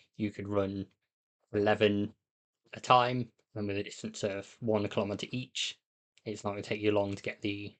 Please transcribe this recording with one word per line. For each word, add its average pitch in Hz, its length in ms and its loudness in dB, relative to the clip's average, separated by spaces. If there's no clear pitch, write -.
you 107 140 -2
could 98 180 -10
run 98 380 -2
eleven 104 600 4
a - 80 -12
time, 123 480 4
and 104 140 -4
with 98 80 -2
a 104 60 -2
distance - 420 -10
of 98 360 -6
one 107 280 0
kilometer 101 420 -2
each, - 480 -6
it's 107 180 -6
not 101 100 -2
gonna 101 100 -6
take 107 180 -4
you 104 120 4
long 101 220 2
to 98 80 -12
get - 200 -8
the 101 380 -6